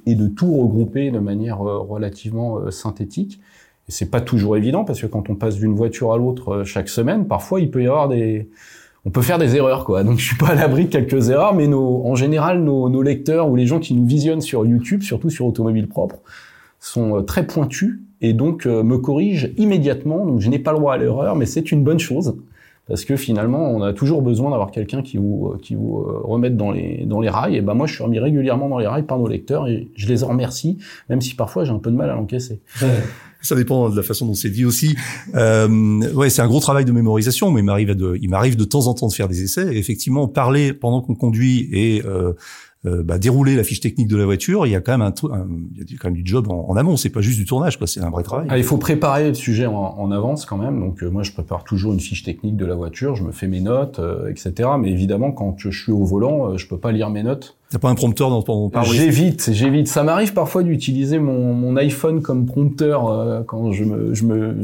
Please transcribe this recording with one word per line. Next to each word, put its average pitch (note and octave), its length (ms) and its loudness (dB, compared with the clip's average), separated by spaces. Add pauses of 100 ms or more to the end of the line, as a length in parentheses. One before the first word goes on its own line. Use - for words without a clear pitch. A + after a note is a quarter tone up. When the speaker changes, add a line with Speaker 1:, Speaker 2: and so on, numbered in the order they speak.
Speaker 1:
et A#2 80 2
de G#2 140 2
tout E3+ 260 0
regrouper A#2 560 0
de A#2+ 80 -2
manière, G2+ 480 -4
euh, G2+ 120 -4
relativement, G#2+ 840 -6
euh, F#2+ 100 -6
synthétique. A2 680 -8 (480)
Et - 20 -16
c'est - 180 -6
pas B2 120 2
toujours G#2+ 360 2
évident C3+ 280 0
parce A#2+ 160 -6
que A2 80 -6
quand G#2 220 -6
on G#2 40 -2
passe G#2 220 -2
d'une G#2+ 180 0
voiture A2+ 380 0
à A#2 40 2
l'autre, B2 340 -2
euh, G2+ 140 -4
chaque G2 240 -6
semaine, E3+ 380 0
parfois G#2+ 340 -2
il D#3+ 80 2
peut B2 140 0
y B2 60 2
avoir C#3+ 200 2
des, A2 400 0 (560)
on F#2 60 -4
peut B2 100 2
faire D3+ 180 2
des C3 180 4
erreurs, C3 280 2
quoi. G2 200 0
Donc A#2+ 160 2
je - 60 -2
suis B2 100 -2
pas D#3 140 4
à E3 40 4
l'abri C3+ 300 4
de F3 60 0
quelques B2+ 400 2
erreurs, E3+ 220 4
mais D#3+ 140 4
nos, B2+ 400 2
en B2+ 80 2
général, D3+ 480 2
nos, C#3 260 2
nos B2+ 140 2
lecteurs D3 480 2
ou B2 60 4
les B2 100 4
gens D#3 140 2
qui D#3+ 140 -2
nous B2 120 4
visionnent D3+ 360 2
sur B2 220 0
YouTube, A#2+ 380 2
surtout D#3+ 280 -2
sur D3+ 140 -4
Automobile A2+ 440 0
Propre, - 320 -4 (580)
sont, A2 380 -2
euh, G2+ 60 0
très D3+ 260 -2
pointus F#3+ 500 -2 (220)
et A2+ 120 2
donc, D3+ 320 0
euh, A2+ 200 2
me A#2+ 120 4
corrigent D3 600 0
immédiatement. E3 680 2
Donc C3+ 140 2
je G2+ 100 2
n'ai C3+ 120 2
pas D#3 100 -2
le D#3 80 2
droit C#3+ 160 2
à B2 40 -2
l'erreur, B2+ 360 0
mais C3+ 120 2
c'est D#3+ 260 -2
une D3 100 4
bonne D#3 160 4
chose. C#3+ 380 -2 (500)
Parce G2 180 -4
que C#3 100 0
finalement, B2+ 560 0
on A2 120 0
a G2+ 100 0
toujours C#3 280 2
besoin B2 300 2
d'avoir G#2 220 -2
quelqu'un A2+ 280 -4
qui - 160 -8
vous, G2+ 380 -2
euh, F#2+ 40 -10
qui - 180 -8
vous, G#2+ 240 -4
euh, - 240 -6
remette A#2+ 320 0
dans G#2 160 0
les, E2+ 340 -4
dans G#2+ 140 0
les A2+ 80 0
rails. C#3 260 0
Et A#2 60 0
ben G2+ 120 0
moi, B2+ 140 2
je D3+ 80 -6
suis - 80 -10
remis A2+ 160 0
régulièrement C3+ 500 0
dans C3 100 -2
les G#2+ 100 0
rails D3 160 -2
par C3 120 -4
nos A#2+ 120 0
lecteurs C3+ 400 -2
et - 260 -4
je G2+ 140 -4
les A#2 160 2
en - 40 -4
remercie, B2+ 480 -2 (320)
même B2 120 0
si B2 160 -8
parfois D#3+ 280 -2
j'ai C3+ 60 -2
un A2 80 -2
peu A#2 140 -2
de A#2+ 40 2
mal - 140 -2
à A#2+ 60 -4
l'encaisser. A2+ 440 -6 (220)
Speaker 2:
Ouais. C3 60 2 (540)
Ça - 120 -2
dépend B2 360 2
de G2+ 60 0
la G2+ 60 0
façon A#2 240 -4
dont G#2+ 80 -2
c'est G2 160 -4
dit A2 140 0
aussi. C3 320 2 (400)
Euh, A2 760 4
ouais, C3+ 160 4
c'est B2 120 2
un A#2+ 60 4
gros B2+ 120 4
travail C#3 240 2
de B2 80 2
mémorisation, A#2 600 2
mais A#2+ 80 4
il G2+ 40 4
m'arrive G2+ 300 2
de, F#2 260 0
il F#2+ 80 -4
m'arrive A2+ 280 2
de A2 80 2
temps C3 240 2
en B2 60 0
temps B2 120 -2
de G#2 60 0
faire G2 160 -2
des F2+ 160 -2
essais. F3 280 -2
Et A2+ 60 0
effectivement, B2+ 480 0
parler C#3 460 2
pendant B2 280 0
qu'on B2 140 -4
conduit A#2+ 560 2
et, G#2+ 340 2
euh, F#2 280 -2 (540)
euh, F2+ 160 -2
bah, E2+ 160 0
dérouler C3 380 4
la A#2 60 4
fiche G#2 180 -4
technique A2+ 280 0
de G#2 80 2
la G2+ 80 2
voiture, C#3 420 0
il A#2 40 2
y G2+ 40 2
a F#2 60 2
quand A#2+ 120 -2
même B2+ 100 2
un G2+ 80 2
tru-, D3 200 -6
un, F#2+ 160 -4 (300)
il - 160 -14
y - 20 -12
a - 60 -14
quand F#2 80 -4
même F2+ 60 -2
du F2 100 -4
job G#2 240 0
en, F2 180 -4
en F#2 100 0
amont. D3+ 200 2
C'est - 140 -2
pas A2+ 100 -4
juste A2 180 2
du G2+ 60 0
tournage, C#3 320 0
quoi. - 100 -4
C'est - 140 -6
un E2+ 80 -2
vrai E2+ 140 -2
travail. C#3+ 260 -6
Speaker 1:
Ah, C3 80 0
il B2 80 2
faut C#3+ 140 0
préparer D3+ 500 2
le C#3 60 0
sujet A#2+ 320 0
en, A2 80 -2
en G2 360 -4
avance A#2+ 360 -2
quand G#2 100 -6
même. B2 240 -4
Donc, F2+ 220 -6
euh, F2+ 80 -4
moi, G2 120 -2
je G2 100 -6
prépare E2+ 320 -8
toujours G#2 280 -2
une F#2 80 0
fiche - 220 -8
technique G#2 340 -6
de F#2+ 80 -4
la F2 100 -4
voiture, G2+ 420 -4
je G2 60 -6
me E2 100 -6
fais - 160 -6
mes F#2 120 -4
notes, B2+ 380 -2
euh, F2 320 -6
et - 60 -8
cetera. A#2+ 420 -2
Mais G2 120 0
évidemment, G2+ 400 0
quand G2+ 280 -4
je G#2+ 100 -8
suis G2 240 -4
au G2+ 120 2
volant, A2 480 0
euh, F#2 40 -4
je F#2 120 -8
peux F#2 100 -6
pas A#2 120 -4
lire G#2+ 200 0
mes G#2 120 -4
notes. C3+ 360 -6 (100)
Speaker 2:
T'as A#2 100 -6
pas C3 100 2
un B2+ 60 4
prompteur B2+ 360 2
dans A#2 120 0
ton, G#2 320 -2
ah A#2+ 80 2
oui. A#2 140 2
Speaker 1:
J'évite, D3+ 560 2
j'évite. C3+ 340 2
Ça - 160 0
m'arrive F3+ 300 2
parfois F3 320 0
d'utiliser C#3+ 560 0
mon, B2 340 0
mon B2 220 0
iPhone D3+ 440 0
comme B2+ 240 0
prompteur, C#3+ 640 0
euh, A2+ 380 -2
quand A2+ 240 -4
je G2+ 140 0
me, A2 280 -2
je A2 120 -2
me, A2 400 0